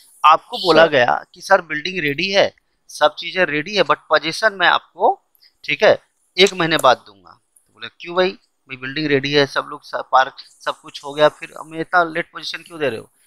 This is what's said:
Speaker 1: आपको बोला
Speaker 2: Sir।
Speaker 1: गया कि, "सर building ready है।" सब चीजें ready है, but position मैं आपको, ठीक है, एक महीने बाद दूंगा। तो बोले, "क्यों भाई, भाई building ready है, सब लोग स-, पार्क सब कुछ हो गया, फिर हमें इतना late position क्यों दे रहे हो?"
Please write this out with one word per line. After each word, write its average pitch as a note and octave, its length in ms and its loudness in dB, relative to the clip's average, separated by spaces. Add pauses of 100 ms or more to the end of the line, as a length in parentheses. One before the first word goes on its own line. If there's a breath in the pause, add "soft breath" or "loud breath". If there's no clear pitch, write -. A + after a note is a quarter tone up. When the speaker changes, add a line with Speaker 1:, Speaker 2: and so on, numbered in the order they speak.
(240 soft breath)
Speaker 1:
आपको D#3+ 340 2
बोला E3 280 4
Speaker 2:
Sir। D#3 40 4
Speaker 1:
गया C3+ 340 2 (100)
कि, F3 80 -20
"सर F#3+ 180 4
building D#3+ 380 -8
ready D3+ 320 -4
है।" F#3 380 0 (200)
सब D3 300 0
चीजें F3 260 -4
ready D3+ 320 -4
है, F#3 60 4
but D3+ 140 -2
position D#3+ 560 -2
मैं F3+ 160 0
आपको, G3 540 -2 (420 soft breath)
ठीक D3+ 180 -6
है, F3 200 4 (360)
एक F#3+ 140 4
महीने E3 240 -2
बाद C3 300 4
दूंगा। F#2+ 340 -20 (260)
तो G2+ 60 -20
बोले, G#2+ 160 -16 (120)
"क्यों E3+ 160 -12
भाई, F#3 160 0
भाई - 440 -20
building C3+ 300 -8
ready C#3+ 260 0
है, C#3+ 140 2
सब C#3 220 -6
लोग C#3+ 160 -16
स-, - 100 -12
पार्क C3 440 -2
सब - 420 -12
कुछ - 240 -20
हो C#3+ 100 -12
गया, D3+ 140 4
फिर D#3 300 -12
हमें D#3+ 220 -12
इतना E3+ 240 0
late E3 280 -8
position E3 300 -12
क्यों E3+ 180 -18
दे C#3+ 80 -2
रहे A2 100 -6
हो?" G#2 60 -18 (220)